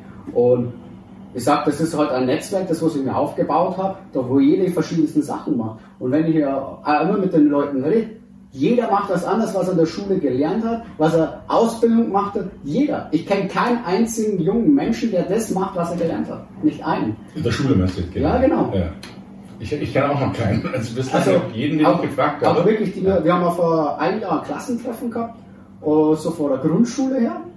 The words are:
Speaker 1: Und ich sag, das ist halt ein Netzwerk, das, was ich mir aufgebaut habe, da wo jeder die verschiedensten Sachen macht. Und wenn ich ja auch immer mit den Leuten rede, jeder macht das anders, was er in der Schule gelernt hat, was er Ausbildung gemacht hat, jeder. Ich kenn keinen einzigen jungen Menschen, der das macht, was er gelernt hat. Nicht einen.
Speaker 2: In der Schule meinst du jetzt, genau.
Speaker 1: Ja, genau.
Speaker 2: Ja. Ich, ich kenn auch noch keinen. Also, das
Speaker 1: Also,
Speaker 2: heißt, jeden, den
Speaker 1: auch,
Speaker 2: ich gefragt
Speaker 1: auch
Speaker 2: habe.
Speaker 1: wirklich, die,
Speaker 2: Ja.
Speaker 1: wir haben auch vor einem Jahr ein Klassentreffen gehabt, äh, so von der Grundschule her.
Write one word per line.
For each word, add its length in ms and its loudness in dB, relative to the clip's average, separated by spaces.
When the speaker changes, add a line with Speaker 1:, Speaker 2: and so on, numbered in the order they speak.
Speaker 1:
Und 400 2
ich 80 -4
sag, 220 2
das 160 0
ist 180 -2
halt 140 2
ein 140 0
Netzwerk, 420 -2
das, 120 -2
was 140 0
ich 100 -2
mir 120 -2
aufgebaut 600 0
habe, 200 -2
da 160 -2
wo 100 4
jeder 280 6
die 40 0
verschiedensten 520 0
Sachen 340 -4
macht. 240 -6
Und 140 -2
wenn 140 2
ich 100 2
ja 200 2
auch 240 -6
immer 160 2
mit 140 0
den 160 6
Leuten 340 0
rede, 280 0
jeder 360 2
macht 220 0
das 140 0
anders, 280 0
was 140 0
er 60 0
in 60 2
der 80 4
Schule 320 -2
gelernt 460 0
hat, 200 -4
was 200 2
er 320 0
Ausbildung 560 2
gemacht 340 -2
hat, 60 -4
jeder. 480 -2
Ich 160 0
kenn 220 0
keinen 360 0
einzigen 560 0
jungen 360 2
Menschen, 340 0
der 140 0
das 260 -2
macht, 240 -2
was 160 -2
er 60 -4
gelernt 340 -2
hat. 160 -12
Nicht 240 0
einen. 300 -2
Speaker 2:
In 80 -6
der 80 0
Schule 240 2
meinst 240 2
du 40 -4
jetzt, 120 -8
genau. 140 0
Speaker 1:
Ja, 100 2
genau. 340 2
Speaker 2:
Ja. 120 0
Ich, 140 -8
ich 200 -4
kenn 120 2
auch 160 0
noch 120 0
keinen. 300 0
Also, 240 -6
das 160 -4
Speaker 1:
Also, 200 2
Speaker 2:
heißt, 100 2
jeden, 240 -2
den 80 4
Speaker 1:
auch, 160 6
Speaker 2:
ich 80 -4
gefragt 360 0
Speaker 1:
auch 120 4
Speaker 2:
habe. 120 4
Speaker 1:
wirklich, 220 0
die, 80 -8
Speaker 2:
Ja. 240 2
Speaker 1:
wir 100 4
haben 80 2
auch 140 0
vor 420 0
einem 220 0
Jahr 200 -2
ein 60 -10
Klassentreffen 640 -6
gehabt, 240 -6
äh, 40 -6
so 440 4
von 200 -2
der 80 0
Grundschule 600 2
her. 180 0